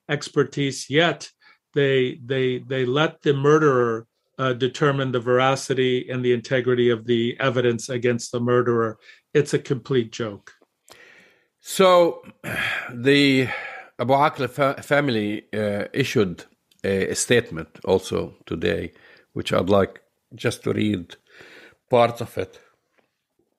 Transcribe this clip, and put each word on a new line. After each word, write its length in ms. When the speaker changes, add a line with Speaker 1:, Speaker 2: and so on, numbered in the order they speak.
Speaker 1:
expertise. 800
Yet 420
they, 500
they, 360
they 260
let 380
the 100
murderer, 720
uh, 160
determine 580
the 80
veracity 920
and 140
the 100
integrity 580
of 140
the 340
evidence 500
against 420
the 80
murderer. 600
It's 200
a 60
complete 520
joke. 420
Speaker 2:
So 640
<sighs> 600
the 560
Abu 160
Akleh 360
fa-, 340
family, 680
uh, 380
issued 540
a, 260
a 60
statement 520
also 500
today, 460
which 180
I'd 180
like 320
just 300
to 80
read 460
part 320
of 160
it. 200